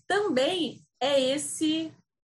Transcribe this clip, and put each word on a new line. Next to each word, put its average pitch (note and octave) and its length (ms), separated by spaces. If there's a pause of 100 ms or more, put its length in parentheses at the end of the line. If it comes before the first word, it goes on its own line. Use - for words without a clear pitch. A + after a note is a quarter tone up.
também E4 760 (200)
é C#4 200
esse D#4 720 (340)